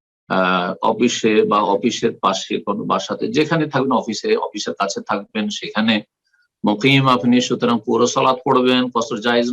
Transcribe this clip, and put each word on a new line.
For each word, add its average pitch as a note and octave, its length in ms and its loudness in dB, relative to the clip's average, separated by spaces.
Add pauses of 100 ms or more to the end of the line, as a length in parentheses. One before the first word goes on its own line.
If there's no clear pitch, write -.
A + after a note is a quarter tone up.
(280)
আহ, F#2 540 0
অফিসে A2 600 2
বা G#2 140 2
অফিসের G#2 540 0 (100)
পাশে G#2 380 -2
কোনো G#2 240 -4
বাসাতে - 440 -4
যেখানে D3+ 400 0
থাকবেন, C#3+ 240 -2
অফিসে, - 440 -2
অফিসের - 380 -6
কাছে - 280 -4
থাকবেন, G#2 480 -4
সেখানে G#2+ 520 -2 (640)
মুকিম C3+ 420 2
আপনি, B2 340 4
সুতরাং A#2+ 440 0
পুরো A#2+ 220 2
সালাত C3 380 0
পড়বেন, B2+ 480 2
কসর A2+ 240 -2
জায়েজ A#2+ 360 0